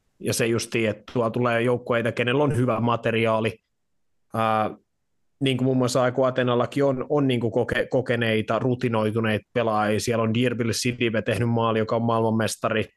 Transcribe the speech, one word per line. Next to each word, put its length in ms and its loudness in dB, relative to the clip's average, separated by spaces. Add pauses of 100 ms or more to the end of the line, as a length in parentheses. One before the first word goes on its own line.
(200)
Ja 140 -4
se 140 0
justiin, 420 0
että 140 -6 (100)
tuolla 160 0
tulee 320 0
joukkueita, 500 0
kenellä 320 0
on 120 0
hyvä 240 0
materiaali. 800 0 (760)
Ää, 380 0 (680)
niin 180 0
kuin 80 0
muun 120 2
muassa 260 2
A 40 2
E 40 0
K 80 -2
Atenallakin 640 0
on, 260 0
on 180 2
niinku 240 0
koke-, 380 0
kokeneita, 680 0
rutinoituneita 920 0
pelaajia. 460 0
Siellä 240 -2
on 100 0
Dirbil 400 0
Sidibe 480 0
tehnyt 280 0
maali, 300 2
joka 160 0
on 80 0
maailmanmestari 800 0 (120)